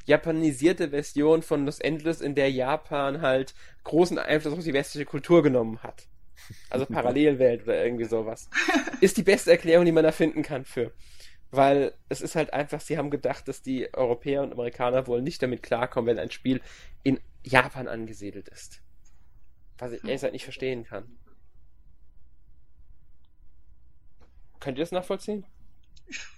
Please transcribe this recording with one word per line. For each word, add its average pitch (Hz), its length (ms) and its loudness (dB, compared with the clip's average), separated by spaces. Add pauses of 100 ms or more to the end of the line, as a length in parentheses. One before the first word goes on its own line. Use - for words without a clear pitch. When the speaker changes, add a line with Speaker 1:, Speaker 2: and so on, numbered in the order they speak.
Speaker 1:
japanisierte 160 840 2
Version 151 540 2
von 147 220 0
Los 147 160 -4
Angeles, 156 380 -2
in 143 160 -4
der 139 160 4
Japan 139 720 0
halt 131 320 2 (320)
großen 170 340 4
Einfluss 151 380 2
auf 175 80 -8
die 160 80 -2
westliche 143 320 -2
Kultur 160 380 6
genommen 120 380 2
hat. - 280 -14 (600)
Also 135 160 -2
Speaker 2:
<laughs> - 20 -16
Speaker 1:
Parallelwelt 127 760 4
oder 101 220 2
irgendwie 120 200 -2
sowas. 110 440 -4 (500)
Ist 190 160 6
die 196 80 0
beste 196 280 6
Erklärung, 175 340 8
die 165 80 6
man 160 100 6
da 160 80 6
finden 151 320 0
kann 131 220 -6
für. 117 260 -4 (600)
Weil 139 420 4 (160)
es 131 100 -6
ist - 160 -8
halt 151 160 0
einfach, 147 300 -4
sie 156 160 -4
haben 143 140 -4
gedacht, 135 360 -4
dass 135 140 -10
die 131 320 -6
Europäer 135 500 0
und 123 80 -6
Amerikaner 123 560 -2
wohl 120 140 0
nicht 156 200 -4
damit 127 220 -2
klarkommen, 120 460 -2
wenn 107 100 2
ein - 120 -6
Spiel 127 280 -2 (440)
in 135 140 2 (260)
Japan 127 440 2
angesiedelt 101 640 -10
ist. - 320 -18 (960)
Was 123 120 -10
ich 117 80 -10
ehrlich 120 160 -6
gesagt 135 180 -2
nicht 131 100 -2
verstehen 131 420 -4
kann. - 200 -12 (3500)
Könnt 131 180 -8
ihr 147 60 -2
das 170 80 -6
nachvollziehen? 190 540 -6 (640)
Speaker 3:
Ich - 120 -14 (180)